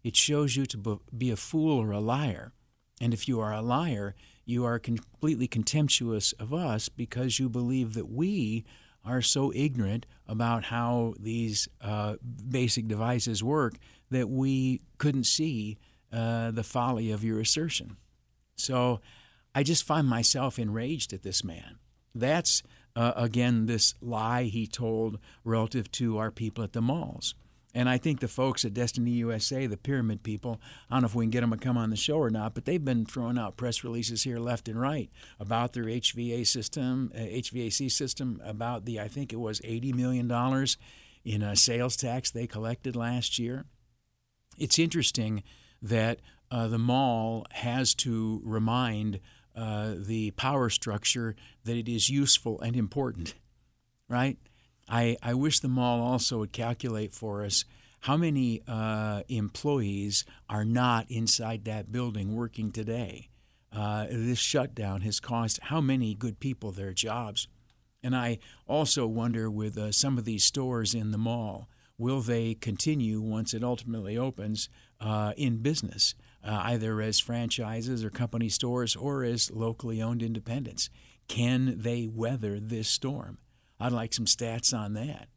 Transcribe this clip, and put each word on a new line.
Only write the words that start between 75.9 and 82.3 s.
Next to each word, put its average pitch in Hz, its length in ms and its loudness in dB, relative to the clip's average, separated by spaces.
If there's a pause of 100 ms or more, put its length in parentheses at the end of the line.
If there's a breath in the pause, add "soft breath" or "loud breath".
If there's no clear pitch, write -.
uh, 104 200 0
either 110 360 0
as 107 200 2
franchises 117 840 -2
or 104 60 -2
company 117 380 0
stores 123 480 0
or 135 260 -2
as 120 300 2
locally 113 500 -2
owned 117 200 0
independents? 117 680 -4 (380 soft breath)
Can 127 500 2
they 117 300 -2
weather 110 500 -2